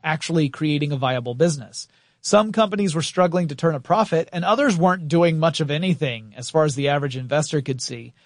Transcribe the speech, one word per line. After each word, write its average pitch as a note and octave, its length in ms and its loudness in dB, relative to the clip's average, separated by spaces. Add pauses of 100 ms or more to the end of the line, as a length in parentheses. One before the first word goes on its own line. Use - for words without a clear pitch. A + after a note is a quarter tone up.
actually D#3 460 0
creating D3 420 -2
a C#3 60 -4
viable B2+ 360 -2
business. C#3 540 -2 (340)
Some G#3+ 300 2
companies G3+ 420 0
were D#3+ 80 -2
struggling F3+ 460 0
to C#3+ 80 -6
turn E3 180 0
a C#3 60 -4
profit, F3 520 0
and F3 140 -6
others A3+ 320 2
weren't F3+ 300 2
doing E3 320 4
much D#3+ 220 2
of C#3+ 100 -2
anything, C#3 640 -2
as A#2+ 140 -12
far D#3 120 4
as C#3+ 120 0
the C#3 140 0
average C#3 280 -2
investor D3 440 -2
could C3 200 -6
see. A#2+ 320 -12 (120)